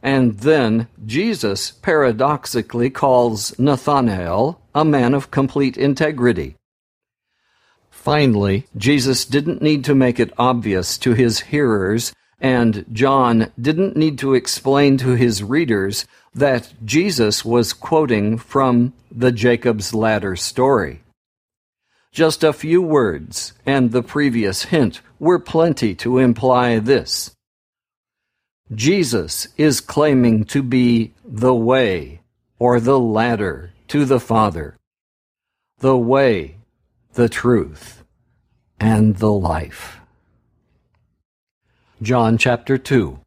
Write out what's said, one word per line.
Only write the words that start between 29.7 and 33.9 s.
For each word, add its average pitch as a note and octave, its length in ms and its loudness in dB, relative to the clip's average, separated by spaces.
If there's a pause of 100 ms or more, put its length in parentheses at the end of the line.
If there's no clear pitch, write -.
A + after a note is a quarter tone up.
claiming B2 680 2
to C#3 160 -2
be A#2+ 500 0 (120)
the B2 300 0
way A2 680 0 (380)
or B2 220 2
the C3 180 2
ladder G#2+ 760 -2 (160)
to C#3+ 160 0